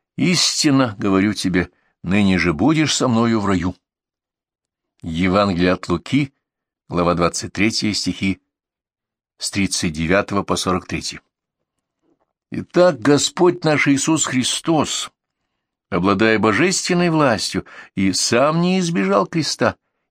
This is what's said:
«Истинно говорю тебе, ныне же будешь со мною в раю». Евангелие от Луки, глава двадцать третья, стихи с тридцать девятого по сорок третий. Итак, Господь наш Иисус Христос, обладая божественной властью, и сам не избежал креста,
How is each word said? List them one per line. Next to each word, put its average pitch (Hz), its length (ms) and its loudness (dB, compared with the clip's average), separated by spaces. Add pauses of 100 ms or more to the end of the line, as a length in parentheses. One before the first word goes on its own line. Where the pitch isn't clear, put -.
(160)
«Истинно 135 840 2
говорю 101 360 2
тебе, 90 360 -2 (320)
ныне 95 360 2
же 85 140 0
будешь 143 420 0
со 127 140 0
мною 113 320 2
в 101 60 -4
раю». 92 280 -2 (1300)
Евангелие 90 680 0
от - 160 -6
Луки, 135 440 -2 (560)
глава 87 260 0
двадцать 85 380 -2
третья, 107 400 -2
стихи 95 480 -4 (960)
с - 140 -8
тридцать 95 420 -2
девятого 95 500 0
по 87 140 -4
сорок 90 300 -2
третий. - 340 -10 (1300)
Итак, 175 500 0
Господь 175 640 2
наш 151 240 0
Иисус 143 380 0
Христос, - 840 -2 (800)
обладая 101 480 2
божественной 175 720 0
властью, 123 560 0 (280)
и 95 180 0
сам 143 480 0
не 185 180 2
избежал 190 480 0
креста, 135 500 -2 (340)